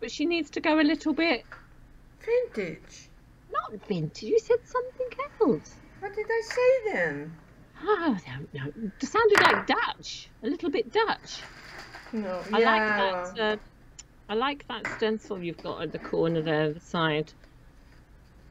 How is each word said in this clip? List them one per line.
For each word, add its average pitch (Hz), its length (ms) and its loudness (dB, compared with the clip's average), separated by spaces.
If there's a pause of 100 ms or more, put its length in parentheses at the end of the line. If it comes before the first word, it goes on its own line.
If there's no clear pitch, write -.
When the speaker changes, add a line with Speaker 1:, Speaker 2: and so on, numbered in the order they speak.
Speaker 1:
but 247 100 -6
she 302 160 -2
needs 339 240 0
to 330 100 -4
go 311 200 4
a - 20 6
little 302 300 2
bit 330 320 2 (760)
Speaker 2:
Vintage. 440 880 -4 (440)
Speaker 1:
Not 494 360 -4
vintage. 160 360 -2
You 415 160 2
said 480 240 2
something 508 420 -4 (340)
else. 233 340 2 (260)
Speaker 2:
What 403 140 -10
did 427 140 -4
I 453 160 0
say 494 480 4
then? 156 400 -2 (500)
Speaker 1:
Oh, 339 360 0
I 131 120 -14
don't 135 240 -12
know. 147 360 -8 (100)
It 269 60 -4
sounded 415 340 4
like - 260 4
Dutch. - 600 -4 (140)
A 220 40 -6
little 294 240 -2
bit 359 220 -2
Dutch. - 480 0 (720)
Speaker 2:
No, 185 280 -4 (120)
Speaker 1:
I 208 60 4
Speaker 2:
yeah. 226 120 6
Speaker 1:
like 196 640 2
that, 233 40 -6
uh, 214 160 2 (720)
I 208 60 -4
like 277 340 -2
that 233 180 -8 (100)
stencil 214 460 -2
you've 165 200 -6
got - 200 -6
at 156 100 -6
the 170 60 -8
corner 165 440 2
there, 156 300 2
the 165 80 -10
side. 156 520 0 (1200)